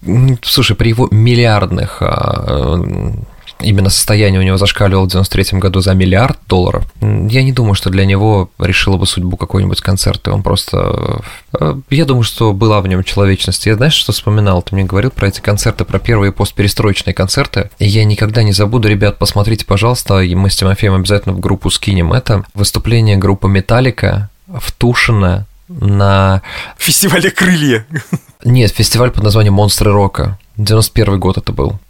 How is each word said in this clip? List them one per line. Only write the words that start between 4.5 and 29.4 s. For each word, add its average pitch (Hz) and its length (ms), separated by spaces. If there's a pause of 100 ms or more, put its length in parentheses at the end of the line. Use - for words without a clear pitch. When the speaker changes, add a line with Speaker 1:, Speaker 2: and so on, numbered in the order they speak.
Speaker 1:
зашкаливало 95 480
в - 20
девяносто 92 260
третьем 95 260
году 92 200
за 92 160
миллиард 95 420 (100)
долларов. 92 380 (160)
М, 107 240
я 120 160
не 135 100
думаю, 117 220
что 95 160
для 95 160
него 98 540
решило 92 380
бы 92 100
судьбу 90 280
какой-нибудь 95 460
концерт, 95 460
и - 20
он 98 140
просто, 50 800 (360)
э, 147 160 (140)
я 147 160
думаю, 127 180
что 110 300
была 104 280
в 92 60
нём 92 160
человечность. 98 600
Я, 107 80
знаешь, 135 220
что - 160
вспоминал? 101 500
Ты - 140
мне 98 80
говорил 95 260
про 101 200
эти - 120
концерты, 107 440
про - 120
первые 101 340
постперестроечные 101 840
концерты. 95 640
И 104 80
я 107 180
никогда 107 380
не 104 80
забуду, 104 360
ребят, 104 300
посмотрите, 101 480
пожалуйста, 104 540
и 90 160
мы 95 160
с - 40
Тимофеем 98 380
обязательно 95 400
в 92 60
группу 95 320
скинем 87 420
это. 107 400
Выступление 107 640
группы 98 300
Metallica 101 800 (200)
в 175 240
Тушино 101 760 (200)
на 98 760 (340)
Speaker 2:
Фестивале 180 540
«Крылья». 147 540 (600)
Speaker 1:
Нет, 120 260
фестиваль 120 400
под - 120
названием 104 320